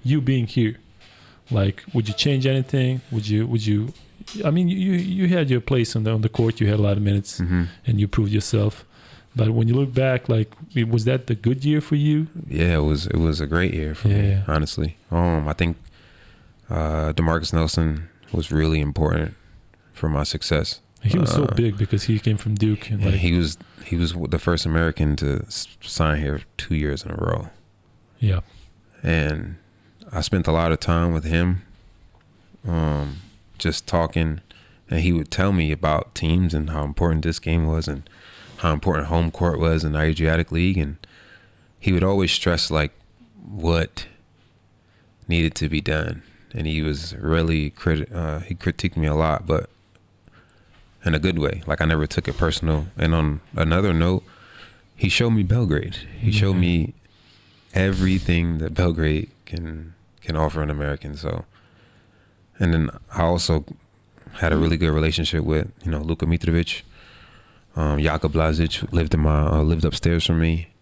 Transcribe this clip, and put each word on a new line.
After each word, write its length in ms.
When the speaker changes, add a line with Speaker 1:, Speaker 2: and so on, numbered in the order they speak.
Speaker 1:
you 180
being 260
here, 280
like, 340
would 160
you 40
change 320
anything? 540
Would 200
you, 180
would 180
you, 280
I 60
mean, 160
you, 260
you 360
had 200
your 120
place 340
on 80
the, 80
on 100
the 80
court, 300
you 80
had 100
a 60
lot 140
of 60
minutes, 360
Speaker 2:
Mm-hmm. 240
Speaker 1:
and 140
you 80
proved 240
yourself. 500
But 160
when 180
you 60
look 180
back, 360
like, 220
it, 140
was 160
that 220
the 80
good 300
year 160
for 140
you? 320
Speaker 2:
Yeah, 280
it 80
was, 240
it 100
was 240
a 60
great 260
year 220
for 140
me, 220
Speaker 1:
Yeah. 160
Speaker 2:
honestly. 500
Um, 380
I 60
think, 240
uh, 440
DeMarcus 400
Nelson 560
was 180
really 300
important 540
for 160
my 140
success. 580
Speaker 1:
He 160
was 120
so 120
Speaker 2:
Uh, 120
Speaker 1:
big 220
because 260
he 160
came 180
from 180
Duke, 340
and, 140
Speaker 2:
and 80
Speaker 1:
like, 100
Speaker 2:
he 120
was, 240
he 140
was 160
w-, 160
the 100
first 260
American 520
to 300
s-, 200
sign 400
here 200
two 200
years 280
in 80
a 40
row. 340
Speaker 1:
Yeah. 200
Speaker 2:
And 540
I 80
spent 260
a 60
lot 180
of 80
time 320
with 140
him, 380
um, 520
just 280
talking, 540
and 120
he 100
would 180
tell 220
me 220
about 420
teams 380
and 160
how 160
important 400
this 140
game 260
was 240
and 200
how 140
important 360
home 220
court 300
was 240
in 80
the 80
Adriatic 540
League. 240
And 180
he 120
would 120
always 280
stress, 400
like, 200
what 600
needed 280
to 140
be 120
done. 420
And 140
he 140
was 360
really 540
criti-, 440
uh, 240
he 160
critiqued 400
me 120
a 80
lot, 320
but 220
in 100
a 40
good 200
way. 280
Like, 140
I 40
never 220
took 200
it 100
personal. 500
And 160
on 280
another 380
note, 300
he 140
showed 220
me 120
Belgrade. 520
He 120
showed 220
Speaker 1:
Mm-hmm. 80
Speaker 2:
me 320
everything 840
that 140
Belgrade 560
can, 500
can 140
offer 260
an 80
American. 480
So, 280
and 140
then 160
I 100
also 420
had 200
a 40
really 200
good 140
relationship 520
with, 280
you 80
know, 80
Luka 260
Mitrovic, 580
um, 240
Jaka 320
Blazic 600
lived 200
in 80
my, 260
uh, 160
lived 220
upstairs 400
from 140
me. 280